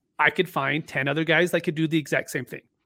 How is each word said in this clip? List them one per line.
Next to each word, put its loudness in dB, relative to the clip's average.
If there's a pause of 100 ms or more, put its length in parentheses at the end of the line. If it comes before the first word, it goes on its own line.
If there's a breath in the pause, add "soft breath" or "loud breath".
(180)
I 6
could 0
find -2
ten -2
other 0
guys 4
that 0
could -2
do 0
the 0
exact -4
same -6
thing. -14 (220)